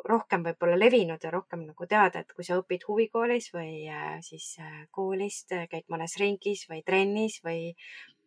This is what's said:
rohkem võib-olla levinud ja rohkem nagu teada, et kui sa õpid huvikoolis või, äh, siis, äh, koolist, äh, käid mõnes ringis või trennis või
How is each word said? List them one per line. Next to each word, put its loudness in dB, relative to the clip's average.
rohkem 2
võib-olla 4
levinud 4
ja -6
rohkem -6
nagu -12
teada, 4
et -14
kui -10
sa 0
õpid -2
huvikoolis 0
või, -8
äh, -8
siis, -14
äh, -16
koolist, -4
äh, -4
käid -8
mõnes -6
ringis 0
või -10
trennis 2
või -4